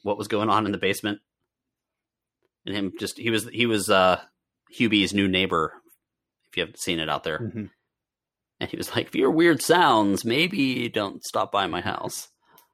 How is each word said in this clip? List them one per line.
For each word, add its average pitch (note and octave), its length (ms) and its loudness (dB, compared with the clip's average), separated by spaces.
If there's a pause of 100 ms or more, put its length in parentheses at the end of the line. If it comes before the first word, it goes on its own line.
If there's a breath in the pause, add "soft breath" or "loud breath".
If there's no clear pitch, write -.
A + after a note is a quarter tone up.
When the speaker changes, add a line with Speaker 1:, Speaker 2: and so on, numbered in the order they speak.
Speaker 1:
what G2+ 160 -4
was G#2 80 -8
going G#2+ 240 0
on G#2+ 160 4
in G2+ 60 0
the G2 60 -4
basement, G2+ 420 -2 (1500)
and F#2+ 80 -4
him G2 240 -4
just, - 180 -6
he A#2 140 -4
was, A2 180 -2
he A#2 160 0
was, G#2+ 240 0
uh, F#2 320 6 (560)
Hubie's G#2 380 2
new G2 140 2
neighbor, F2+ 440 0 (800)
if - 60 -20
you F2+ 60 0
haven't - 180 -10
seen E2+ 180 -2
it D#2+ 100 -4
out C#2+ 140 -4
there. D#2 160 -4
Speaker 2:
Mm-hmm. G#2+ 260 -8 (920)
Speaker 1:
And - 100 -6
he - 80 -10
was - 160 -8
like, - 140 -2
"If - 80 -12
you - 80 0
hear - 80 4
weird E3 320 4
sounds, A#2 640 4
maybe C3 640 0
don't G#2 340 -4
stop - 300 -4
by G2 160 0
my E2+ 120 -4
house." - 460 -6 (480 soft breath)